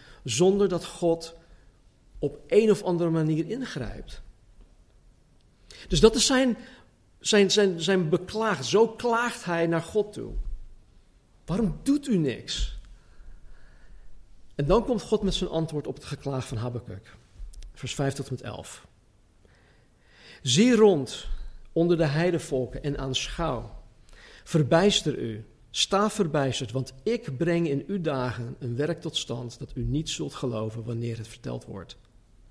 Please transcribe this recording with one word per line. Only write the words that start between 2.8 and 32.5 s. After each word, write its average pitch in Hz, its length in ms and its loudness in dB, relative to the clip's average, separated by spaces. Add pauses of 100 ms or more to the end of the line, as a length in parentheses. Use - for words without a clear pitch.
andere 175 260 0
manier 160 400 2
ingrijpt. 143 720 -8 (1700)
Dus 170 120 2
dat 226 160 8
is 220 100 2
zijn, 262 320 2 (600)
zijn, 202 320 4
zijn, 190 300 4
zijn 180 280 2
beklaag. 180 540 -2
Zo 196 240 4
klaagt 233 580 -2
hij 170 220 0
naar 165 140 2
God 208 320 -2
toe. 110 200 -10 (1120)
"Waarom 180 380 0
doet 285 240 2
u 214 100 4
niks?" - 600 -2 (1800)
En 147 100 0
dan 202 200 4
komt 240 160 0
God - 200 0
met 190 120 0
zijn - 160 -2
antwoord 156 380 -2
op 151 80 -6
het - 100 -18
geklaag 135 420 -6
van 117 100 -6
Habakuk. 113 580 -8 (580)
Vers - 220 -10
vijf 139 180 0
tot 143 140 -8
en 131 60 -6
met - 100 -10
elf. - 440 -12 (1500)
"Zie 208 340 6
rond 196 520 4 (440)
onder 170 260 4
de 165 80 4
heidevolken 147 800 0
en 139 140 -2
aanschouw. 131 840 -6 (600)
Verbijster 165 760 4
u, 110 280 -6 (240)
sta 202 400 2
verbijsterd, 143 640 0
want 131 220 -4 (100)
ik 220 340 -2
breng 170 300 2
in 143 200 0
uw 196 140 -4
dagen 123 580 -4
een 120 160 -4
werk 156 260 -2
tot 160 140 -8
stand 120 440 -6
dat - 160 -12
u 120 80 -4
niet 143 260 -2
zult 143 240 -6
geloven 110 500 -4
wanneer 117 340 -6
het 110 100 -12
verteld - 380 -10
wordt. - 320 -14 (540)